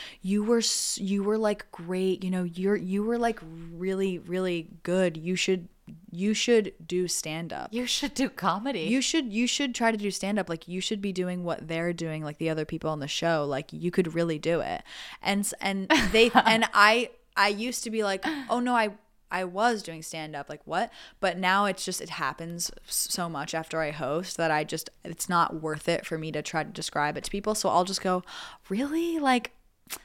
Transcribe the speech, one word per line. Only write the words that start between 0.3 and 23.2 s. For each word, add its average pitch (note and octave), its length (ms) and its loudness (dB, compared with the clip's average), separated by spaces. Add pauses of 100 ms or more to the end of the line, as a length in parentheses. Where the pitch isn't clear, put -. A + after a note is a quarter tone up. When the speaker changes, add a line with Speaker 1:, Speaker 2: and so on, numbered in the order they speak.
Speaker 1:
were A#3 160 4
s-, - 400 0
you G3 240 0
were, G#3+ 140 2
like, G#3 340 0
great. F#3 520 -2
You F#3 80 -2
know, F#3 120 0
you're, F3+ 320 0
you G3 280 -2
were, A#3 140 0
like, A#3 220 0 (340)
really, F#3 460 -2
really F3 480 -2 (160)
good. F3 340 2
You E3+ 180 -2
should, F3+ 320 0 (440)
you G3 220 0
should A3 400 4 (120)
do F3+ 220 0
stand-up." D#3 640 -6
Speaker 2:
You B3 120 -2
should - 280 -2
do C4 160 2
comedy. G3+ 520 -2
Speaker 1:
You A3+ 200 2
should, B3+ 320 0
you A#3+ 140 2
should C4 280 0
try A3+ 160 2
to A3+ 60 0
do G3+ 140 -2
stand-up. G3 380 -2
Like, E3 180 -6
you F3+ 140 -4
should G3+ 200 -2
be G3 100 -2
doing F3+ 320 -2
what E3 240 -4
they're E3 260 0
doing, D#3+ 300 -4
like, D3 140 -8
the D#3+ 120 0
other D#3 160 0
people D#3+ 240 -4
on D#3 100 -2
the C#3 80 -4
show. D#3+ 380 2
Like, C#3+ 280 -4
you D#3+ 180 -2
could E3+ 220 2
really E3 260 0
do E3 220 0
it. E2 220 -4 (380)
And G3+ 200 2
s-, G3 200 -2
and G3 280 -2 (220)
they, A3+ 200 8
Speaker 2:
<laughs> - 140 8
Speaker 1:
and A3+ 280 6
I, A3 380 8 (240)
I G3+ 140 4
used A3 360 -4
to A#3+ 40 -4
be A3 140 0
like, G3 200 0 (260)
"Oh, A#3+ 100 2
no, B3 160 0
I, A3 160 2 (420)
I F#3 120 -2
was G3+ 360 2
doing D#3+ 200 -10
stand-up, D#3 480 -8
like, D3+ 160 -10
what?" F#3+ 260 -2 (300)
But F3+ 160 0
now F#3 280 4
it's F#3+ 200 -2
just, F#3 160 -4
it - 80 -10
happens E3 600 -6 (180)
s-, - 220 -2
so F3 200 -2